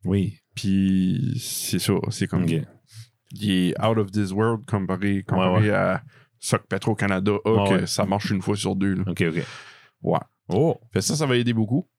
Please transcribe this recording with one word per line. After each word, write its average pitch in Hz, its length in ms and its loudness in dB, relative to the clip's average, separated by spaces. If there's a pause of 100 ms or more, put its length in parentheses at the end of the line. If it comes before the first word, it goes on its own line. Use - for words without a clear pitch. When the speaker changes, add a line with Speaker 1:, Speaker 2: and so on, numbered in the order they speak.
Speaker 1:
Oui. 98 340 0 (160)
Speaker 2:
Puis 95 840 0
c'est - 400 -6
ça, 104 140 0 (160)
c'est 101 180 -4
comme 90 160 -2
Speaker 1:
Ok. 82 180 0 (680)
Speaker 2:
il 104 200 -4
est 90 320 0
out 113 160 2
of 98 120 -2
this 101 200 -2
world 110 340 0
comparé, 95 580 -2
comparé 92 260 2 (120)
Speaker 1:
Ouais, 107 80 4
ouais. 101 60 2
Speaker 2:
à 95 280 0 (360)
ça - 200 0
que - 80 -12
Petro-Canada 101 640 0 (120)
a, 104 80 0
Speaker 1:
Ouais, 101 180 4
Speaker 2:
que 95 120 4
Speaker 1:
ouais. 92 60 -4
Speaker 2:
ça 101 180 0
marche 98 240 -2
une 98 140 -2
fois 104 120 0
sur 104 200 -2
deux, 98 180 0
là. 92 140 -2
Speaker 1:
OK, 87 200 -2
OK. 80 160 -2 (600)
Speaker 2:
Ouais. 82 160 0 (300)
Speaker 1:
Oh. 131 300 2 (140)
Speaker 2:
Fait - 80 2
ça, - 140 -2
ça 151 100 0
va 127 100 2
aider 120 180 2
beaucoup. 113 460 0